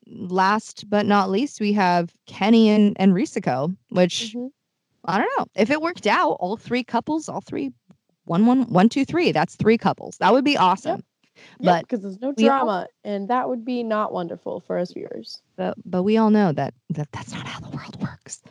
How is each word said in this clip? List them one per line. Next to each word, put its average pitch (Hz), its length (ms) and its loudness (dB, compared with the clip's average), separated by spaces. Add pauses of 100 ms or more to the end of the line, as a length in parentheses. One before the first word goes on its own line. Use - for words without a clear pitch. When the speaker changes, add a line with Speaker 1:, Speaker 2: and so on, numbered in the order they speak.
Speaker 1:
last 190 800 -2
but 208 180 0
not 202 220 2
least, 214 320 -4
we 208 120 0
have 175 400 2 (140)
Kenny 226 420 4
and, 208 320 4
and 190 120 6
Risako, 175 640 -2 (120)
which 185 480 0
Speaker 2:
Mm-hmm. 247 100 -8 (600)
Speaker 1:
I 185 120 0
don't 359 200 0
know. - 80 -2 (100)
If 214 140 2
it 302 120 0
worked 339 240 -4
out, 294 340 2
all 185 160 -4
three 240 280 -4
couples, 302 440 -4
all - 120 -8
three, - 320 -8 (540)
one, 175 200 2
one, 254 180 4
one, 180 240 2
two, 269 160 -2
three, 302 280 0
that's 151 240 -2
three 214 220 4
couples. - 400 -4
That 180 140 4
would 262 120 4
be 285 120 2
awesome. 185 400 0
Speaker 2:
Yep. - 80 -12 (560)
Yep, 254 40 -4
Speaker 1:
But 170 240 2
Speaker 2:
'cause 208 140 -4
there's 196 180 -12
no 269 160 -6
Speaker 1:
we 220 140 6
all 277 160 2
Speaker 2:
drama, 196 200 -2 (160)
and 202 260 -6
that 254 200 -2
would 247 160 -6
be 247 180 -4
not 214 300 -2
wonderful 175 480 -8
for 180 180 -6
us 180 140 -4
viewers. - 480 -14 (160)
Speaker 1:
But, 185 180 -6 (120)
but 180 160 -2
we 214 160 2
all 220 100 4
know 208 240 4
that, 139 220 -4 (160)
that 151 220 -6
that's - 200 -14
not - 140 -12
how - 140 -12
the - 140 -16
world - 280 -14
works. - 480 -12